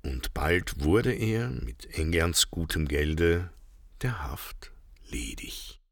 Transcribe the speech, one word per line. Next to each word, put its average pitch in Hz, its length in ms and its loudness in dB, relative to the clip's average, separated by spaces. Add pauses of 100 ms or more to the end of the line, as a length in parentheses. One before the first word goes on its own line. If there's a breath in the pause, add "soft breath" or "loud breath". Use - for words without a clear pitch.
und 65 320 -4
bald 82 480 0
wurde 110 300 4
er 113 380 0
mit - 480 -8
Englands 82 520 2
gutem 80 380 0
Gelde 80 640 2 (500)
der 110 220 -2
Haft - 480 -10 (380)
ledig. - 720 -10 (100)